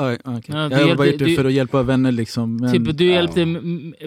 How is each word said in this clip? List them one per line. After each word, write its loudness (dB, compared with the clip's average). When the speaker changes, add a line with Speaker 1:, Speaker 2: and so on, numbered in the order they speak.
Speaker 1:
ah, 0
okej. -6
Speaker 2:
Ja, -6
Speaker 1:
Jag -4
Speaker 2:
du 0
Speaker 1:
har 4
bara 4
Speaker 2:
hjälpte, -
Speaker 1:
gjort 2
det 0
Speaker 2:
du 2
Speaker 1:
för 0
att 2
hjälpa 0
vänner, 2
liksom. -4
Men 0
Speaker 2:
Typ, 0
du 2
Speaker 3:
Ja. 4
Speaker 2:
hjälpte, 0
m-, -2
m-, -8